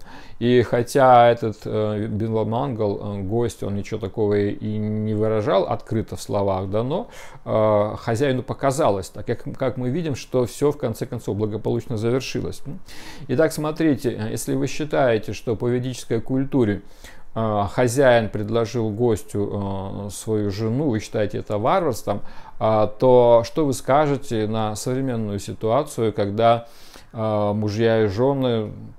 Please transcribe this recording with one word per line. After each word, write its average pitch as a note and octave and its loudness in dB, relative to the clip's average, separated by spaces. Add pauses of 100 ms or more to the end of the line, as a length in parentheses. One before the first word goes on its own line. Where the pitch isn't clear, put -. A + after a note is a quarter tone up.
(400)
И A#2+ 6
хотя A#2+ 6
этот, A#2 -2
э, G#2+ -2
Билал A2 -2
Мангал, A2 -2
э, G2+ -6
гость, A2+ -2
он G2+ -4
ничего G2+ -6
такого G#2 0
и G#2 -2
не G#2+ -2
выражал A2 2
открыто A2 -4
в - -12
словах, G2 -2
да, G#2+ 0
но, E3 -4 (360)
э, G#2+ 2
хозяину B2+ 0
показалось, B2+ 0
так - -12
как, - -4 (140)
как B2 -2
мы B2 -2
видим, D3+ -2
что B2 0
всё C#3+ 0
в C#3+ -8
конце A#2+ -4
концов A#2+ -6
благополучно A2 -2
завершилось. A#2 -2 (640)
Итак, D3+ 2
смотрите, D3+ 0
э, G#2 -4
если C#3 -4
вы C3+ -2
считаете, C3+ 0
что A2 -4
по A#2+ -4
ведической B2 -2
культуре, C3 2 (540)
э, G#2+ 0
хозяин B2 4
предложил A2 -2
гостю, G2+ -2
э, - -10
свою G#2+ -2
жену, A2+ 0
вы A2 0
считаете G#2+ -2
это G#2 -4
варварством, B2 0 (380)
а, G#2+ 4
то A#2+ 6
что D#3+ 0
вы C3+ 2
скажете B2+ 0
на G#2+ -2
современную A#2+ -4
ситуацию, A2+ -2
когда, A2+ 2 (460)
а, G#2 0
мужья A2 2
и G#2+ 4
жены A#2 0 (280)